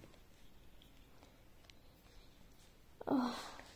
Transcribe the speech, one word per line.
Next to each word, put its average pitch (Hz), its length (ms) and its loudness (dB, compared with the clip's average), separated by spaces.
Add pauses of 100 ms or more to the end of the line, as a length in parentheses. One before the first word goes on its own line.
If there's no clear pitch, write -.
(3000)
Oh. - 60 10 (640)